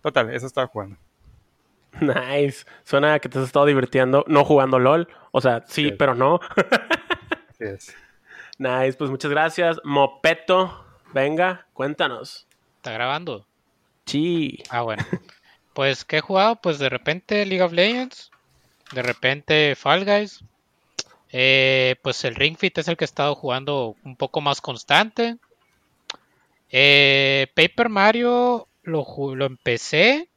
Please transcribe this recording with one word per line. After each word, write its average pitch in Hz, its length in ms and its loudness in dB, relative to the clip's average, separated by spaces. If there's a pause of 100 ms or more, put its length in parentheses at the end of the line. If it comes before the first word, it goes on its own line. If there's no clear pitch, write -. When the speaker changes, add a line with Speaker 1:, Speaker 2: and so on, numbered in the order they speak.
Speaker 1:
Total, 123 320 -2
eso 123 120 -8
estaba 131 200 -4
jugando. 101 300 -12 (1040)
Speaker 2:
Nice. 139 640 -2 (200)
Suena 147 360 2
que - 80 -12
te 131 100 -6
has 131 60 -2
estado 143 220 2
divirtiendo, 131 600 2
no 143 180 4
jugando 135 340 4
lol. 147 300 2 (220)
O 123 100 2
sea, 120 280 0
sí, 147 220 -2
Speaker 1:
Sí. - 20 -10
Speaker 2:
pero 131 220 0
no. 139 260 2 (160)
<laughs> - 960 -4
Speaker 1:
Así - 140 -14
es. 98 320 -14 (600)
Speaker 2:
Nice, 131 360 0
pues 139 160 -6
muchas 135 200 -6
gracias. 160 540 0
Mopeto, 165 1000 0 (280)
venga, 160 600 -2
cuéntanos. 135 720 -6 (300)
Speaker 3:
¿Está 120 160 -14
grabando? 127 540 -6 (600)
Speaker 2:
Sí. 156 640 -4
Speaker 3:
Ah, 120 120 -4
bueno. 110 280 -6
<laughs> - 640 -14
Pues, 135 300 -2
¿qué 156 140 -4
he - 20 0
jugado? 202 360 0
Pues, 156 220 -4
de 135 120 -2
repente 185 560 -4
League 190 160 -2
of 175 100 0
Legends, 233 580 -2 (640)
de 127 100 -4
repente 143 720 0
Fall 180 300 0
Guys. 202 400 -2 (840)
Eh, 131 720 2
pues, 131 220 -6
el 117 100 -4
Ring 151 240 -2
Fit - 200 -2
es 156 100 -6
el 170 100 -4
que 160 60 -2
he - 20 -4
estado 143 280 -4
jugando 135 680 -6
un 131 120 -18
poco 139 260 -6
más 139 180 -2
constante. 214 800 -2 (1300)
Eh, 139 840 4
Paper 180 340 2
Mario 240 800 0 (140)
lo 156 220 -4
ju-, 139 320 -8
lo 135 100 -2
empecé. 156 920 0